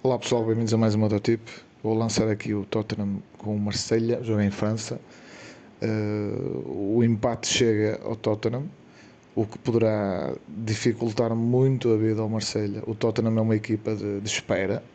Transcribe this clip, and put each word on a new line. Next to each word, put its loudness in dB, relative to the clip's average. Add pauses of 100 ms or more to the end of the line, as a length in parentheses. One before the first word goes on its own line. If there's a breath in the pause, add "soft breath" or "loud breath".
Olá 2
pessoal, 0
bem-vindos 2
a 4
mais 4
uma 4
Autotip. 2 (420)
Vou 0
lançar 2
aqui -2
o -2
Tottenham -4 (160)
com -4
o -2
Marselha, 0
jogo 0
em 4
França. -4 (800 loud breath)
Eh, -2 (800)
o 0
empate 2
chega 2
ao -4
Tottenham, -2 (680 loud breath)
o 0
que -14
poderá 0 (140)
dificultar -2
muito 2
a 6
vida 2
ao -2
Marselha. -4
O -4
Tottenham 2
é 4
uma 4
equipa -2
de, -4
de -6
espera -2 (120)